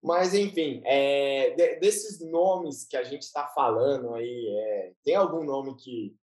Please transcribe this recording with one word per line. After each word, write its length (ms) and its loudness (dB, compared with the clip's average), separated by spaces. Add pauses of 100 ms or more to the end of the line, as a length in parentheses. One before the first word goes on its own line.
Mas, 320 2
enfim, 520 0
é, 640 4
de-, 280 2
desses 420 0
nomes 640 0
que 100 -10
a 80 -2
gente 280 -10
tá 160 -4
falando 680 0
aí, 320 -6 (100)
é, 360 -4 (100)
tem 120 2
algum 280 0
nome 320 -4
que 400 -10 (100)